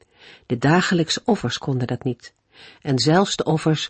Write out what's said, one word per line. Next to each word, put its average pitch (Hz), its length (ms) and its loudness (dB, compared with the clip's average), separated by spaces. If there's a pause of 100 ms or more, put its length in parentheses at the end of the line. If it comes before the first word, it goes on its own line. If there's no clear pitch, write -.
(460)
De 123 120 -4
dagelijkse 170 680 2
offers 190 320 -2
konden 127 300 -4
dat 123 160 -6
niet. - 300 -8 (480)
En 135 180 0
zelfs 160 360 4
de - 80 -4
offers 156 460 0